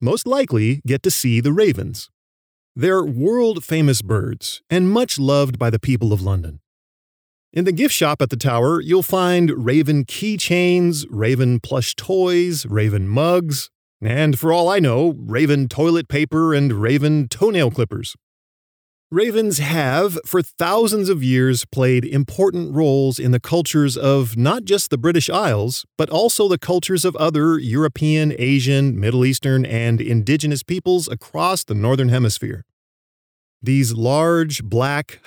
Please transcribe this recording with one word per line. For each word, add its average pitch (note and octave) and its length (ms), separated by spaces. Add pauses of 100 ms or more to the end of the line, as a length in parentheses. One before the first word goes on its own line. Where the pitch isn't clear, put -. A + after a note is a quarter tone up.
most D3 240
likely, C#3+ 640
get C3 160
to F#3+ 80
see A#2 300
the C#3+ 140
ravens. E3+ 560 (680)
They're F3+ 280
world-famous D#3+ 1000
birds - 680
and F3+ 180
much A#3 300
loved C#3 400
by A#2 120
the A2 100
people A#2+ 320
of F#2+ 100
London. E2+ 380 (920)
In F3 120
the F#3 80
gift B3 220
shop D3 280
at B2 80
the C3 60
Tower, C3 440
you'll E3+ 220
find F3 600
raven C#3+ 400
keychains, F3+ 1040
raven B2 480
plush - 380
toys, F3+ 680
raven G#2 420
mugs, D#3 640 (300)
and C3 380
for D#3+ 140
all E3+ 160
I G3+ 100
know, D3 400
raven C3+ 480
toilet E3 420
paper D#3 460
and C#3+ 200
raven C#3+ 520
toenail F3 460
clippers. - 420 (920)
Ravens G#3 500
have, D#3 680
for F3+ 160
thousands G3+ 680
of E3+ 140
years, B2+ 420
played B2+ 400
important E3+ 680
roles C3+ 460
in B2+ 100
the B2 80
cultures D3 580
of C3+ 400
not F3+ 280
just F#3+ 260
the C3+ 80
British E3 320
Isles, B2+ 560 (100)
but - 140
also G#3 380
the F3+ 100
cultures F3+ 460
of F#3 100
other D#3 420
European, D3+ 800
Asian, C3+ 600
Middle A#2 260
Eastern, C3 400
and A#2 360
indigenous C#3 640
peoples F3+ 420
across E3+ 560
the A2 120
Northern B2+ 340
Hemisphere. A#2 560 (1000)
These B2+ 320
large, D3+ 680
black, C3 640